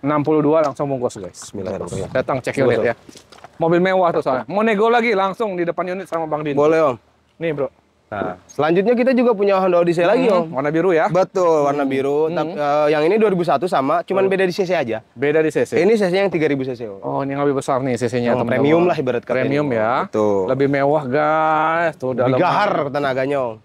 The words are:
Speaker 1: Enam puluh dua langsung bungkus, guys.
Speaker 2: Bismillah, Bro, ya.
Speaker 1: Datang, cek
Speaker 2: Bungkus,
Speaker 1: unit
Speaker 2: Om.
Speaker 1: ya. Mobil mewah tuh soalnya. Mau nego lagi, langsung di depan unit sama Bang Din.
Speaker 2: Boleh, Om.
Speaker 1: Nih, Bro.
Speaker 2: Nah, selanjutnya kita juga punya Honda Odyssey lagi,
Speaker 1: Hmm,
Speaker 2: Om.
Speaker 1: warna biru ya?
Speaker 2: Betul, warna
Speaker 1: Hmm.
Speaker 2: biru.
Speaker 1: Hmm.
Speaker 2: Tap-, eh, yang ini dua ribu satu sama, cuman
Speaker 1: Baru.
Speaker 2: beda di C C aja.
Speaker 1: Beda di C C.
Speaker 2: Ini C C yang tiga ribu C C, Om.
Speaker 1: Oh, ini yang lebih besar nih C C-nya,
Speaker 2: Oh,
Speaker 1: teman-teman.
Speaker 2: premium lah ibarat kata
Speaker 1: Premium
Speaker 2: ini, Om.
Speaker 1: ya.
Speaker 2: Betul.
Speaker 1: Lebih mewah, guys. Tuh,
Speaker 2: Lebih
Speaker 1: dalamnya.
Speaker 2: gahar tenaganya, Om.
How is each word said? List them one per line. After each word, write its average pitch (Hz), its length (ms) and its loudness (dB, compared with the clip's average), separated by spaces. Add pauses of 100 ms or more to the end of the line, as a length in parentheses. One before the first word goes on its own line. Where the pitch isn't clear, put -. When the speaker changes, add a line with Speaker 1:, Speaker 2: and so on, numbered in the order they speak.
Speaker 1:
Enam 147 200 0
puluh 156 200 2
dua 147 220 2
langsung 143 240 -4
bungkus, 123 280 -4
guys. 92 240 -12
Speaker 2:
Bismillah, 95 380 -8
Bro, 87 140 -8
ya. 95 180 -8
Speaker 1:
Datang, 131 300 -2
cek 127 160 -6
Speaker 2:
Bungkus, 131 160 2
Speaker 1:
unit 117 80 2
Speaker 2:
Om. 107 80 0
Speaker 1:
ya. 117 80 -2 (640)
Mobil 165 200 2
mewah 185 300 2
tuh 165 140 -2
soalnya. 127 240 -2
Mau 196 160 -2
nego 220 240 2
lagi, 233 260 2
langsung 196 400 -2
di 175 80 -4
depan 170 240 -4
unit 185 220 -8
sama 165 180 -6
Bang 151 160 -4
Din. 147 140 -4
Speaker 2:
Boleh, 156 260 2
Om. 139 140 2 (420)
Speaker 1:
Nih, 165 140 -4
Bro. 143 160 -4 (420)
Speaker 2:
Nah, 92 400 -8
selanjutnya 185 480 2
kita 247 160 2
juga 240 240 2
punya 196 240 2
Honda 180 160 2
Odyssey 175 240 2
lagi, 220 240 2
Speaker 1:
Hmm, 175 240 2
Speaker 2:
Om. 127 80 -8
Speaker 1:
warna 147 160 -2
biru 165 160 0
ya? 165 180 2
Speaker 2:
Betul, 175 540 2
warna 143 240 0
Speaker 1:
Hmm. 135 80 -2
Speaker 2:
biru. 139 320 0
Speaker 1:
Hmm. 160 80 -4
Speaker 2:
Tap-, 160 240 -4
eh, 147 320 0
yang 151 160 2
ini 208 160 2
dua 220 80 4
ribu 175 160 0
satu 160 240 0
sama, 156 320 0
cuman 196 240 0
Speaker 1:
Baru. 190 80 0
Speaker 2:
beda 190 100 0
di 180 140 0
C 196 80 0
C 175 80 -2
aja. 117 400 -2
Speaker 1:
Beda 147 320 2
di 156 80 -2
C 143 80 0
C. 123 160 0
Speaker 2:
Ini 185 160 4
C 202 160 2
C 170 80 -2
yang 196 80 2
tiga 165 240 0
ribu 135 160 -2
C 131 80 -6
C, 113 160 -10
Om. 98 100 -14
Speaker 1:
Oh, 139 220 -4
ini 139 160 -4
yang 143 80 0
lebih 135 160 0
besar 139 180 -2
nih 131 140 -2
C 117 160 -2
C-nya, 120 240 0
Speaker 2:
Oh, 123 80 0
Speaker 1:
teman-teman. 120 160 -2
Speaker 2:
premium 151 260 4
lah 175 140 2
ibarat 127 240 -2
kata 123 160 -4
Speaker 1:
Premium 135 260 0
Speaker 2:
ini, 131 140 -2
Om. - 0 -
Speaker 1:
ya. 110 160 0 (160)
Speaker 2:
Betul. 104 400 2
Speaker 1:
Lebih 135 180 2
mewah, 143 380 2
guys. 156 880 0
Tuh, 127 140 -6
Speaker 2:
Lebih 127 240 2
Speaker 1:
dalamnya. 127 80 2
Speaker 2:
gahar 180 300 2 (180)
tenaganya, 139 500 -2
Om. 117 260 -4